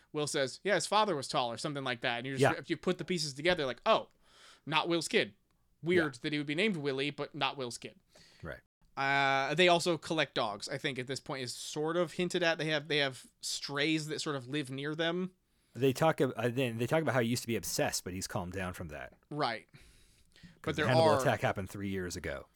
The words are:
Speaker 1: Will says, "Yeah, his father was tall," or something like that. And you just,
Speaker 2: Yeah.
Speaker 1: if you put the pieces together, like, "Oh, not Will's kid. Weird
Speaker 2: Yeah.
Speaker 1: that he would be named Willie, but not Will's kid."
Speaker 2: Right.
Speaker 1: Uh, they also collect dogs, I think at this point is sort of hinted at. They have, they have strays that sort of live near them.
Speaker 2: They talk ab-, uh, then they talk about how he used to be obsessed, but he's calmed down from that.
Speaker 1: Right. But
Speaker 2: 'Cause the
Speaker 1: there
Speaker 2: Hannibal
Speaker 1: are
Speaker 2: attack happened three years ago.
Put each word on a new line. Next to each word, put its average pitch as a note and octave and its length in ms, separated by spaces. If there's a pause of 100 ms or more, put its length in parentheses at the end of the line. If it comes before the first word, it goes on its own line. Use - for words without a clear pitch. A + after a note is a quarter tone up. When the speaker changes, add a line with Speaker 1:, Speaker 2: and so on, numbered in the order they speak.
(120)
Speaker 1:
Will D3 160
says, C3+ 360
"Yeah, G3 120
his D#3+ 100
father G#3 300
was C3+ 120
tall," B2+ 240
or A2+ 60
something C#3+ 260
like B2 180
that. A#2+ 180
And B2+ 80
you C#3 100
just, B2+ 40
Speaker 2:
Yeah. C#3 180
Speaker 1:
if C#3+ 100
you D#3+ 80
put F3+ 220
the E3 60
pieces D#3 280
together, D#3 320
like, B2 200
"Oh, F#3 240 (560)
not D3+ 240
Will's E3+ 180
kid. C3+ 260 (480)
Weird D#3+ 340
Speaker 2:
Yeah. - 60
Speaker 1:
that D#3 120
he D3 40
would D3 100
be D3 80
named G3 220
Willie, C#3 320
but C#3+ 240
not C#3 240
Will's B2 200
kid." G#2+ 180 (480)
Speaker 2:
Right. C#2+ 160 (360)
Speaker 1:
Uh, C#3 600
they F3+ 140
also E3+ 280
collect D#3 380
dogs, G#2 340
I C#3+ 80
think C3 220
at B2 80
this C3+ 120
point C#3 220
is B2 140
sort D#3 420
of F3 160
hinted F3+ 300
at. E3 160
They D#3 80
have, D#3 200
they D3+ 100
have C3+ 280 (160)
strays D3+ 640
that C#3 140
sort D3+ 140
of B2+ 120
live C#3 220
near C#3 240
them. E3+ 380 (440)
Speaker 2:
They B2+ 180
talk D#3+ 280
ab-, C3 160
uh, A2+ 120
then A#2+ 280
they A#2+ 80
talk D#3+ 160
about C#3+ 140
how C3 60
he A#2 60
used A#2+ 140
to - 60
be A2+ 80
obsessed, - 480
but F2+ 100
he's F#2 140
calmed F2 260
down F#2 200
from E2+ 160
that. C2+ 240 (180)
Speaker 1:
Right. A#2+ 420
But - 880
Speaker 2:
'Cause D3 140
the D#3 80
Speaker 1:
there D3 60
Speaker 2:
Hannibal D#3+ 240
Speaker 1:
are C#3 60
Speaker 2:
attack B2+ 220
happened G2+ 300
three G2+ 180
years F#2 260
ago. D2 300 (100)